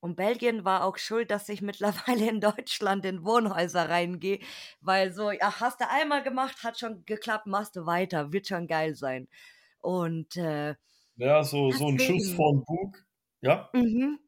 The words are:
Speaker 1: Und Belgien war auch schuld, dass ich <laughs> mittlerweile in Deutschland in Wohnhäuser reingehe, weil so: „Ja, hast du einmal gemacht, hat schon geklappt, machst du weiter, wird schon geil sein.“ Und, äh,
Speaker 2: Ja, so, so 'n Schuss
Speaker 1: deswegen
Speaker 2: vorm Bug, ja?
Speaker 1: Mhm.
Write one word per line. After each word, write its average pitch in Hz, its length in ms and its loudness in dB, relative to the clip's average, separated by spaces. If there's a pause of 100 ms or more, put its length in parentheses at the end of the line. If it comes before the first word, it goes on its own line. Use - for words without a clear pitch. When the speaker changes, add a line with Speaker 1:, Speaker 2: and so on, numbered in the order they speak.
Speaker 1:
Und 175 160 -6
Belgien 226 480 0
war 190 200 4
auch 190 140 -2
schuld, 226 320 -2
dass 208 180 -4
ich 208 140 -6
<laughs> - 0 -
mittlerweile 208 640 0
in 220 120 0
Deutschland 208 640 0
in 185 200 -4
Wohnhäuser 180 640 2
reingehe, 175 500 0 (420)
weil 190 320 2
so: 208 180 -2
„Ja, 196 300 0
hast 240 200 -2
du 226 80 -2
einmal 294 340 2
gemacht, 262 400 -4
hat 233 160 -6
schon 220 260 -10
geklappt, 214 420 -4
machst 202 300 -4
du 170 100 -8
weiter, 170 460 0
wird 196 140 -4
schon 175 200 -4
geil 156 280 0
sein.“ 127 340 -6 (520)
Und, 165 560 -2
äh, 151 380 -2 (420)
Speaker 2:
Ja, 143 260 6
so, 139 280 2
so 135 180 2
'n 135 100 2
Schuss 185 300 2
Speaker 1:
deswegen 175 60 -4
Speaker 2:
vorm 147 300 4
Bug, 190 380 -6 (380)
ja? 156 320 2
Speaker 1:
Mhm. 247 540 2